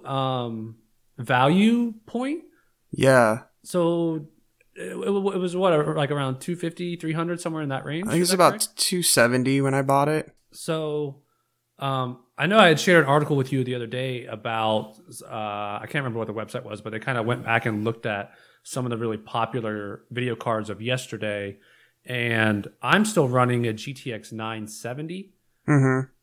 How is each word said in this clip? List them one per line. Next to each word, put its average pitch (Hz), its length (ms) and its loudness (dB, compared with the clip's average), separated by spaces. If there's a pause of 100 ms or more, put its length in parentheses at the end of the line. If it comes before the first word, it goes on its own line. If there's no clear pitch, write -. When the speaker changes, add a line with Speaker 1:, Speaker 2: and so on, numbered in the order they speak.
Speaker 1:
um, 123 720 -4 (420)
value 190 720 4 (140)
point. 277 380 -4 (440)
Speaker 2:
Yeah. 120 520 4 (220)
Speaker 1:
So 170 640 0 (480)
it, 185 200 -10
it, 190 140 -4
it 196 300 0
was 180 140 -4
what, 180 200 2 (240)
like, 143 120 0
around 135 300 -4
two 175 160 -6
fifty, 170 400 -6
three 160 160 -6
hundred, 170 300 -4
somewhere 160 200 -4
in 151 60 -4
that 135 160 -4
range? 165 240 -6
Speaker 2:
I 110 40 -4
think 170 100 2
Speaker 1:
Is 175 80 2
Speaker 2:
it's - 20 2
Speaker 1:
that 190 40 2
Speaker 2:
about 170 160 6
Speaker 1:
correct? - 260 -6
Speaker 2:
two 175 260 0
seventy 127 560 4
when 139 140 2
I 139 80 2
bought 139 260 4
it. 151 260 -2 (200)
Speaker 1:
So, 151 640 -6 (600)
um, 131 420 -2 (180)
I 143 80 0
know 196 140 4
I 185 100 10
had 156 100 4
shared 170 240 6
an 135 60 0
article 147 260 4
with 135 160 0
you 131 140 0
the 123 100 -6
other 120 120 -8
day 127 380 -6
about, 110 720 -2 (240)
uh, - 40 -18
I 104 560 -8
can't 110 140 -8
remember 123 240 -4
what 107 100 -4
the 104 40 -6
website 110 300 -8
was, 107 160 -12
but 110 140 -10
they 110 60 -8
kinda 120 220 -4
went 120 220 -2
back 113 220 2
and 107 180 -2
looked 113 220 -4
at 101 260 -6 (320)
some 127 220 -6
of 123 40 -4
the 120 80 -4
really 110 200 -4
popular 110 920 -6
video 123 280 -4
cards 110 320 -4
of 104 120 -10
yesterday. 104 760 -4 (480)
And 113 640 2 (120)
I'm 165 220 4
still 175 240 2
running 123 400 2
a 110 60 -2
G 120 200 -10
T 127 200 -12
X 107 180 -14
nine 110 360 -8
seventy. 156 680 -12 (340)
Speaker 2:
Mm-hmm. 135 400 2 (160)